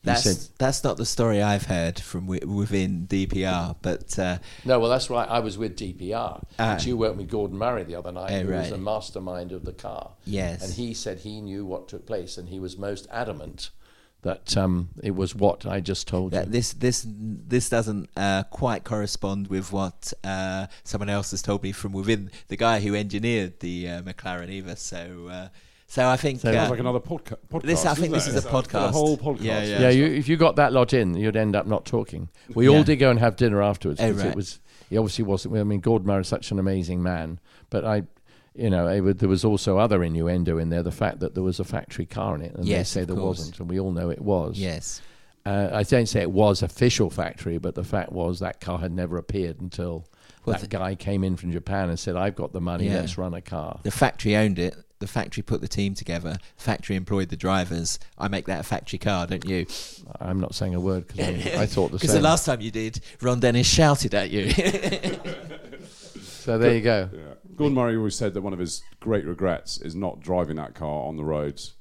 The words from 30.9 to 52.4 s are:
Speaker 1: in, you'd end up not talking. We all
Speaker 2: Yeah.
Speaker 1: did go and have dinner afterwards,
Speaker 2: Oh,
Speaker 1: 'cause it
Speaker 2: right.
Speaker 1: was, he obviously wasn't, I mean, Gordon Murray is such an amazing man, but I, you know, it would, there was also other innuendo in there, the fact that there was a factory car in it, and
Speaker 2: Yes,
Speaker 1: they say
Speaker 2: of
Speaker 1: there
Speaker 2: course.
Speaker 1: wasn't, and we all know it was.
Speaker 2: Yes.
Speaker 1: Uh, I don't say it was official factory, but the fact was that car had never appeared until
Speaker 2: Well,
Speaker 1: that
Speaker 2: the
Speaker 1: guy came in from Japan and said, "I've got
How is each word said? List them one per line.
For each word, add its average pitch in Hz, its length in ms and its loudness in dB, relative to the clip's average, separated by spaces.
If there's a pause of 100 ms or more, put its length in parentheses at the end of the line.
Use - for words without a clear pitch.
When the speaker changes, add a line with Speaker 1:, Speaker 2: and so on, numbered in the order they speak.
Speaker 1:
in, 101 180 4
you'd 104 240 2
end 107 180 4
up 101 120 2
not 107 180 0
talking. 90 460 -4 (240)
We 123 120 6
all 143 120 12
Speaker 2:
Yeah. 151 60 10
Speaker 1:
did 151 120 6
go 131 140 8
and 117 100 6
have 113 160 4
dinner 104 240 4
afterwards, 95 400 0
Speaker 2:
Oh, 113 100 4
Speaker 1:
'cause 98 120 0
it - 60 2
Speaker 2:
right. - 60 -2
Speaker 1:
was, - 240 -6 (300)
he 95 80 -2
obviously 110 300 2
wasn't, 98 320 0
I 104 60 2
mean, 101 160 2
Gordon 110 280 4
Murray 98 140 4
is 90 60 -4
such - 220 -4
an 101 80 0
amazing 92 440 0
man, 85 380 -2 (280)
but 104 160 -2
I, 107 200 2 (500)
you 113 160 0
know, 87 180 4
it 95 140 2
would, 95 160 4
there 98 100 4
was 92 160 4
also 101 320 2
other 104 260 4
innuendo 85 540 2
in 82 140 0
there, 85 120 0
the 85 100 -2
fact - 280 -2
that 87 140 -4
there 92 80 -2
was 92 180 0
a 92 40 -2
factory - 420 -6
car 101 300 -4
in 73 40 -6
it, 85 140 -10
and 90 100 -4
Speaker 2:
Yes, 87 300 0
Speaker 1:
they 95 60 0
say - 20 0
Speaker 2:
of 85 60 -4
Speaker 1:
there 90 100 -2
Speaker 2:
course. 92 220 -2
Speaker 1:
wasn't, 82 200 -10
and 85 80 -6
we 92 100 -2
all 95 140 -2
know 87 160 -2
it - 140 -4
was. 92 360 0
Speaker 2:
Yes. 90 440 -6 (420)
Speaker 1:
Uh, 101 300 0
I 107 80 2
don't 120 240 4
say 104 160 2
it 85 80 0
was 101 320 4
official 104 480 2
factory, 85 480 -4
but 85 160 -4
the 92 100 -4
fact - 280 -2
was 87 280 -2
that 90 220 -6
car 90 160 -4
had 85 140 -4
never 87 260 -4
appeared 87 420 -4
until 87 460 -6 (400)
Speaker 2:
Well, 113 80 2
Speaker 1:
that - 80 -4
Speaker 2:
the 101 60 -10
Speaker 1:
guy 95 260 -2
came 101 280 0
in 92 140 0
from 87 160 -6
Japan 92 380 -2
and 82 80 -2
said, 90 180 -4
"I've 95 200 0
got - 180 -6